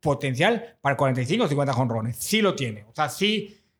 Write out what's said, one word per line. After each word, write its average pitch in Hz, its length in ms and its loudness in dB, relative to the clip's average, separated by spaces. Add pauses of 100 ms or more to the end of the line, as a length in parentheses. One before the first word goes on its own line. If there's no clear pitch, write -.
potencial 143 800 0
para 139 160 0
cuarenta 131 240 2
y 123 60 -2
cinco 156 180 0
o 175 40 2
cincuenta 139 240 0
jonrones. 113 440 -2
Sí - 240 0
lo 196 140 2
tiene. 113 300 -8
O - 100 -20
sea, 151 140 0
sí, 208 500 -2 (220)